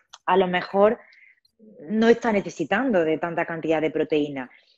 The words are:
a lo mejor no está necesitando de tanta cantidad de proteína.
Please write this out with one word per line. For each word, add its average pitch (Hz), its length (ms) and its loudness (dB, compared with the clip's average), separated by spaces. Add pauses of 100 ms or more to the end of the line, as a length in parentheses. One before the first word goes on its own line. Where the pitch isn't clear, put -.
(260)
a 185 120 2
lo 185 100 2
mejor 196 520 2 (920)
no 220 200 2
está 233 220 2
necesitando 196 720 0
de 156 140 0
tanta 170 280 -4
cantidad 160 360 -2
de 156 100 -2
proteína. 147 580 -2 (280)